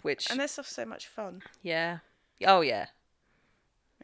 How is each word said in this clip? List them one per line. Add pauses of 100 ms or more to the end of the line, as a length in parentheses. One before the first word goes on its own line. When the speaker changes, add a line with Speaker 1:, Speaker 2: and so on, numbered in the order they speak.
Speaker 1:
which
Speaker 2:
And
they're
so,
so
much
fun. (200)
Speaker 1:
Yeah. (480)
Oh,
yeah. (1160)